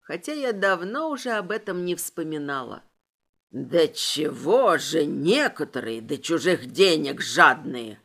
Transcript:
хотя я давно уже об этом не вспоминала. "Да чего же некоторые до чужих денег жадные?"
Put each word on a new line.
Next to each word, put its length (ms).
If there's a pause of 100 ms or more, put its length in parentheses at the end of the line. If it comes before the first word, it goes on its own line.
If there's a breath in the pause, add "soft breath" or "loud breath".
хотя 320
я 200
давно 580
уже 200
об 200
этом 340
не 120
вспоминала. 840 (680)
"Да 380
чего 880
же 260
некоторые 960
до 180
чужих 480
денег 540
жадные?" 840